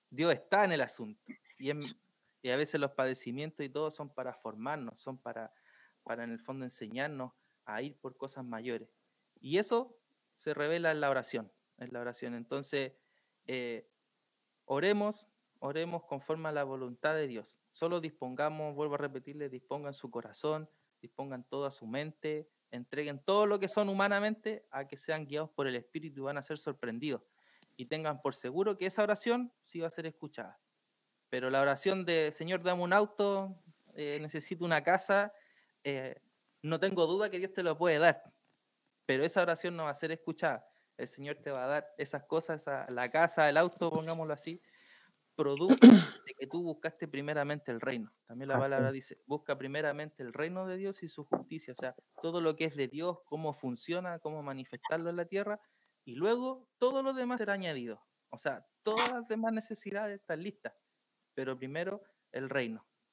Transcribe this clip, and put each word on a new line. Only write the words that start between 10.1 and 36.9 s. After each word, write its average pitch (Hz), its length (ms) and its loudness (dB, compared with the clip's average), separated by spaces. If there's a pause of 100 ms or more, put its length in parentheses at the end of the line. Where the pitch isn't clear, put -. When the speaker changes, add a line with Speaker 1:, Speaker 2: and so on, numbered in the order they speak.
Speaker 1:
se 151 180 -4
revela 160 360 2
en 151 100 0
la 143 100 2
oración, 117 420 -2 (260)
en 123 140 -12
la 120 80 -8
oración. 120 340 -8
Entonces, 135 580 -6 (540)
eh, 120 420 -6 (760)
oremos, 208 640 0 (300)
oremos 165 460 -4
conforme 156 440 -4
a 151 40 -2
la 147 120 0
voluntad 135 500 -2
de 156 120 0
Dios. 113 320 -10 (140)
Solo 170 280 -2
dispongamos, 151 720 -4
vuelvo 147 200 -2
a 143 40 0
repetirle, 143 500 -6
dispongan 139 460 -8
su 123 160 -12
corazón, 151 580 -4 (320)
dispongan 131 440 -10
toda 139 260 -4
su 120 160 -12
mente, 151 600 -6 (220)
entreguen 139 540 -6
todo 202 220 6
lo 202 120 4
que 190 100 -2
son 208 200 2
humanamente 202 840 0
a 139 160 -6
que 139 100 -14
sean 156 300 -4
guiados 151 240 -4
por 143 160 -2
el 127 100 0
Espíritu 139 440 -10
y 135 40 -6
van 143 140 -4
a 139 40 -4
ser 147 160 -8
sorprendidos. 127 640 -4 (540)
Y 127 100 -10
tengan 151 340 -4
por 135 140 -2
seguro 190 420 -2
que 185 100 -2
esa 202 160 0
oración 233 580 0
sí - 200 -12
va 165 80 -2
a - 20 -12
ser 160 160 -8
escuchada. 139 540 -12 (720)
Pero 127 200 0
la 135 120 6
oración 180 420 2
de, 160 280 2
"Señor, 175 300 -4
dame 180 200 2
un 175 100 0
auto, 202 640 2 (380)
eh, 147 260 -4
necesito 160 440 -6
una 160 180 4
casa", 202 500 4 (520)
eh, 131 360 -6 (420)
no 156 160 0
tengo 185 280 4